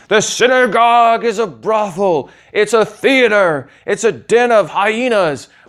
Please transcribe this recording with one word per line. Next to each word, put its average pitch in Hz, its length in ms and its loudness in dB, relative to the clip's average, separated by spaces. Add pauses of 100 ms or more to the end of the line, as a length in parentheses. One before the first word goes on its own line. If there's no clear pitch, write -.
"The 208 140 2
synagogue 233 1040 2
is 220 140 -2
a 220 80 -2
brothel. 175 840 -4 (240)
It's 208 200 0
a 220 120 2
theater. 208 840 0 (180)
It's 202 200 -4
a 220 80 2
den 233 400 0
of 190 160 2
hyenas. 202 800 -2 (180)